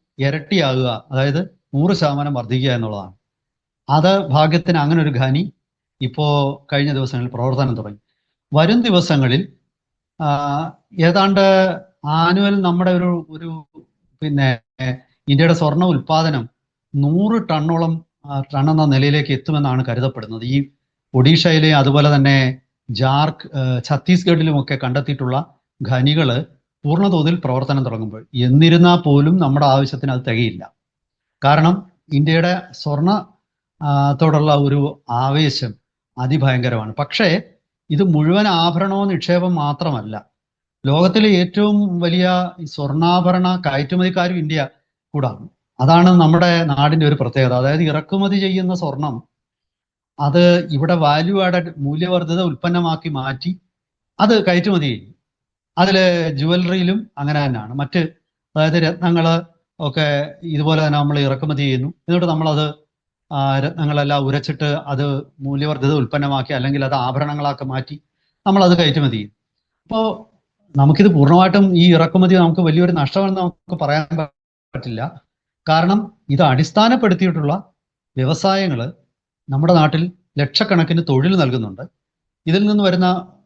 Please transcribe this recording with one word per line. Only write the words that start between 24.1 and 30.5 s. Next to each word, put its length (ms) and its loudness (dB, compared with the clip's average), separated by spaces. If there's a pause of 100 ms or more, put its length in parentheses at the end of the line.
കണ്ടെത്തിയിട്ടുള്ള 680 -4 (340)
ഖനികള് 560 0 (400)
പൂർണ്ണതോതിൽ 500 2 (100)
പ്രവർത്തനം 400 -2
തുടങ്ങുമ്പോൾ. 500 -8
എന്നിരുന്നാൽ 640 6
പോലും 400 2
നമ്മുടെ 300 2
ആവശ്യത്തിന് 460 0
അത് 80 -4
തികയില്ല. 520 -4 (720)